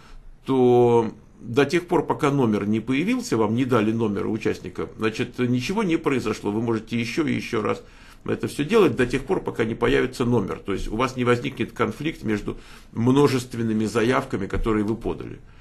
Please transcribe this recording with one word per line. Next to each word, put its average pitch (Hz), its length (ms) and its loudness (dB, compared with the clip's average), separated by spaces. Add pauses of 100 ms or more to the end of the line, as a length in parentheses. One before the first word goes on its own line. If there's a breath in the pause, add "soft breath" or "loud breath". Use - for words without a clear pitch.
(440 loud breath)
то 120 680 4 (280)
до 123 240 2
тех 170 240 0
пор, 147 180 2
пока 139 240 0
номер 110 380 2
не 110 100 2
появился, 147 580 -2
вам 110 200 2
не 131 80 2
дали 117 260 2
номера 104 380 -2
участника, 95 680 -4
значит, 110 440 -4
ничего 127 420 0
не 170 140 0
произошло. 107 560 -2
Вы 110 100 -2
можете 117 380 -2
еще 131 260 -2
и 123 80 0
еще 110 280 -4
раз - 200 -4 (420 loud breath)
это 110 220 -4
все - 160 -4
делать 165 320 4
до 127 100 2
тех 127 200 -4
пор, 180 180 -2
пока 117 220 -2
не 113 100 -2
появится 127 500 0
номер. 117 400 0
То 101 80 -4
есть 92 140 -4
у - 80 -6
вас 123 220 -2
не 123 80 -2
возникнет 120 480 0
конфликт 131 500 -4
между 107 340 -2 (360 loud breath)
множественными 120 920 2
заявками, 117 640 0
которые 107 380 0
вы 110 100 -2
подали. 73 460 -8 (200 soft breath)